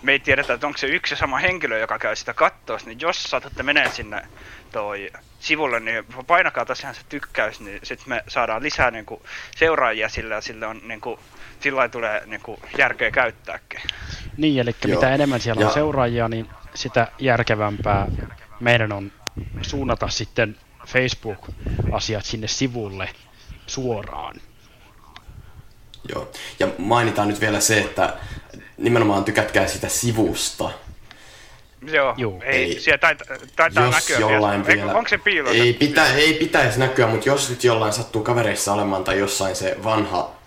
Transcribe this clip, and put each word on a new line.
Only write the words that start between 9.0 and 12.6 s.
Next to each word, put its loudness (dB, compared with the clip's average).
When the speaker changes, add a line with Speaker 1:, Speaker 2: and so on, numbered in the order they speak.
Speaker 1:
seuraajia 2
sillä, -6
ja -4
sille -10
on -10
niinku, -10
sillain 0
tulee -2
niinku -12